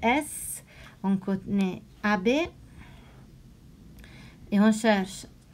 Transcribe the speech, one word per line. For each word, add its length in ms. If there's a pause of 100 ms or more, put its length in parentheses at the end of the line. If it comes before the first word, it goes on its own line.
S, 600 (380)
on 140
connaît 640 (200)
A 140
B. 120 (2250)
Et 60
on 140
cherche 540 (280)